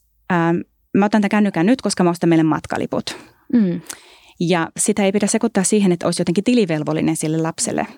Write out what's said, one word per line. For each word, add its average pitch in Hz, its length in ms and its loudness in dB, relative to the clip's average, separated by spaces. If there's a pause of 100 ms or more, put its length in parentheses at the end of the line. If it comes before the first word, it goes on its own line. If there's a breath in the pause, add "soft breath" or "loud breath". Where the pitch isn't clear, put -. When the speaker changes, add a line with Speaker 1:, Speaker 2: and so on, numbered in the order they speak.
(320)
Speaker 1:
Ähm, 170 240 2 (400)
mä 196 80 4
otan 214 180 2
tämän 196 80 -2
kännykän 196 360 0
nyt, 254 160 2
koska 196 220 0
mä 170 60 2
ostan 170 180 0
meille 165 160 4
matkaliput. - 720 -4 (360 loud breath)
Speaker 2:
Mm. 180 280 2 (600 loud breath)
Speaker 1:
Ja 170 380 0
sitä 208 260 0
ei 196 80 2
pidä 208 140 0
sekoittaa 214 380 0
siihen, 202 280 2
että 170 140 -2
olisi 170 140 -2
jotenkin 180 240 0
tilivelvollinen 160 720 0
sille 156 220 -2
lapselle. 160 480 -4 (120)